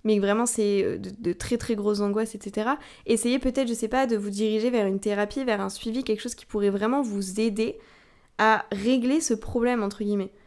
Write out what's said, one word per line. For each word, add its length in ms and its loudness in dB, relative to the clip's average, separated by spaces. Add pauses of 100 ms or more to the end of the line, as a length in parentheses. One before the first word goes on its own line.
mais 140 4
que 40 4
vraiment 240 4
c'est, 400 2
euh, 140 -2
de, 200 -10
de 140 -2
très, 240 -2
très 200 -2
grosses 240 0
angoisses, 340 0
et 80 -14
cetera, 360 -2 (280)
essayez 320 2
peut-être, 300 0
je 40 -2
sais 160 -2
pas, 180 2
de 100 2
vous 120 -4
diriger 400 0
vers 180 2
une 140 0
thérapie, 440 -2
vers 180 0
un 80 -4
suivi, 340 -6
quelque 160 -2
chose 140 -8
qui 100 -18
pourrait 240 0
vraiment 320 2
vous 400 -2
aider 380 0 (580)
à 360 4
régler 480 2
ce 120 -2
problème, 500 0
entre 200 -4
guillemets. 300 -2 (140)